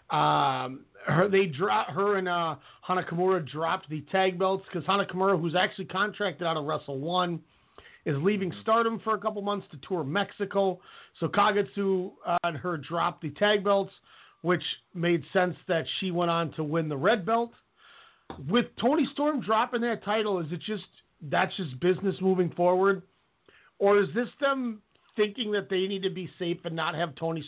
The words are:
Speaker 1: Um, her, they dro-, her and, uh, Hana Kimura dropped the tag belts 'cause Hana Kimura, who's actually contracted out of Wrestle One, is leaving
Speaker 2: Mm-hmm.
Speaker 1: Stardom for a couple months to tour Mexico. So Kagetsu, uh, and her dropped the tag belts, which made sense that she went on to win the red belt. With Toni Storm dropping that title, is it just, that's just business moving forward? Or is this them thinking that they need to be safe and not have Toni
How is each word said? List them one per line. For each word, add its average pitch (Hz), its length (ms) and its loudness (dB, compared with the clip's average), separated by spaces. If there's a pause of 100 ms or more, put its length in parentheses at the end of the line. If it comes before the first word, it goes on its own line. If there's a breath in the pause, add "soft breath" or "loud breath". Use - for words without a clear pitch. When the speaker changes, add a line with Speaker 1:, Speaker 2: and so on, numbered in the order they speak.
Speaker 1:
Um, 143 720 2 (240)
her, 170 240 4
they 190 160 4
dro-, 196 440 0
her 196 280 0
and, 185 120 -2
uh, 170 260 -2 (260 loud breath)
Hana 180 220 -2
Kimura 180 420 0
dropped 160 440 -4
the 151 120 -6 (100)
tag 190 280 2
belts 190 320 0
'cause 165 140 -4
Hana 196 200 2
Kimura, 190 340 2
who's 160 160 0
actually 185 300 0
contracted 180 640 -4
out 165 100 0
of 147 80 -4
Wrestle 143 340 -6
One, 170 420 0 (640 loud breath)
is 147 160 0
leaving 190 300 2
Speaker 2:
Mm-hmm. - 100 -10
Speaker 1:
Stardom 226 380 2
for 220 160 -2
a 190 40 -2
couple 208 220 -4
months 202 300 -4
to 156 60 -14
tour 165 260 -4
Mexico. 196 760 0 (400 loud breath)
So 165 80 0
Kagetsu, 196 840 2 (140)
uh, 175 180 0
and 170 140 -2
her 170 200 -4
dropped 165 440 -2
the 156 100 -6
tag 208 320 2
belts, 196 300 0 (480 loud breath)
which 175 220 2 (300)
made 170 380 0
sense 180 240 2 (140)
that 165 180 0 (120)
she 190 120 -2
went 170 180 2
on 165 220 0
to 160 140 -6
win 156 240 0
the 147 80 -4
red 185 280 2
belt. 233 280 0 (960 loud breath)
With 220 260 2
Toni 277 380 2
Storm 294 260 0
dropping 220 420 0
that 233 220 -2
title, 208 360 0
is 156 120 -6
it 170 80 -4
just, 214 240 -6 (380)
that's 170 340 0
just 131 240 -8
business 185 400 0
moving 180 300 2
forward? 185 540 4 (760 soft breath)
Or 202 220 6
is 160 120 -2
this 233 140 0 (140)
them 262 400 0 (340)
thinking 208 380 0
that 202 160 -2
they 190 180 0
need 190 160 -4
to 196 60 0
be 175 200 -6 (100)
safe 170 260 -2
and 165 100 -6
not 165 200 -2
have 156 200 -2
Toni 165 320 -4